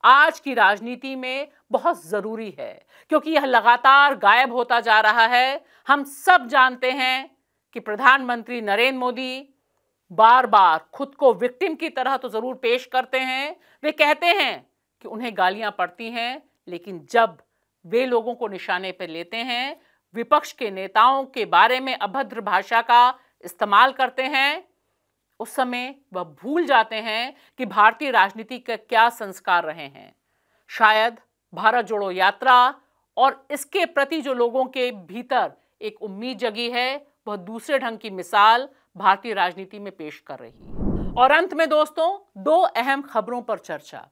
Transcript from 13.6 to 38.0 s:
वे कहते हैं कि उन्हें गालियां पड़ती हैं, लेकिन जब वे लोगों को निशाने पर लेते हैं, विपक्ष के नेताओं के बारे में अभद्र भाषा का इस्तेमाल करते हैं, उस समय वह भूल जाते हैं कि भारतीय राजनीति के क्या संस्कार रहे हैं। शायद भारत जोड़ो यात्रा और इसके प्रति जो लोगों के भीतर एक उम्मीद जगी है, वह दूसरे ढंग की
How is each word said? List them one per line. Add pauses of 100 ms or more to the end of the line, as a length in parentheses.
वे
कहते
हैं (340)
कि
उन्हें
गालियां
पड़ती
हैं, (240)
लेकिन
जब (480)
वे
लोगों
को
निशाने
पर
लेते
हैं, (320)
विपक्ष
के
नेताओं
के
बारे
में
अभद्र
भाषा
का (220)
इस्तेमाल
करते
हैं, (720)
उस
समय (180)
वह
भूल
जाते
हैं (220)
कि
भारतीय
राजनीति
के
क्या
संस्कार
रहे
हैं। (520)
शायद (340)
भारत
जोड़ो
यात्रा (420)
और
इसके
प्रति
जो
लोगों
के
भीतर (300)
एक
उम्मीद
जगी
है, (200)
वह
दूसरे
ढंग
की